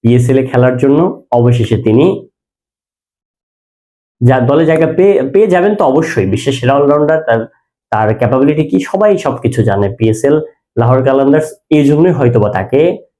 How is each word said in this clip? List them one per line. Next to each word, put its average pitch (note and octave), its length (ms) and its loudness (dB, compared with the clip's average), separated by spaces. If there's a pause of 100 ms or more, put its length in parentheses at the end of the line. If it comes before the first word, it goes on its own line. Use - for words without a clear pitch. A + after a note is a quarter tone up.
পিএসএল B2 360 2
এ C3 80 -2
খেলার B2+ 300 0
জন্য C#3+ 460 0 (100)
অবশেষে A#2+ 500 0
তিনি C3+ 460 0 (1900)
যা-, B2 260 2
দলে D#3 200 2
জায়গা D#3+ 200 0
পেয়ে, E3+ 420 0
পেয়ে G3 180 2
যাবেন F#3 280 0
তো G3+ 100 -2
অবশ্যই। C3 420 -2
বিশ্বের G#2 260 -4
সেরা B2+ 220 -2
অলরাউন্ডার, D3 480 0
তার, A2+ 240 -2 (440)
তার A2 240 0
ক্যাপাবিলিটি C3+ 500 0
কি, - 160 -2
সবাই G3+ 380 0
সবকিছু B2 440 -4
জানে। G2+ 360 -2
পিএসএল B2+ 420 0 (380)
লাহোর B2 260 0
কালান্দার্স C#3 440 0 (220)
এই D3+ 140 2
জন্যই D3+ 280 2
হয়তোবা A#2 380 0
তাকে D3 480 -2 (220)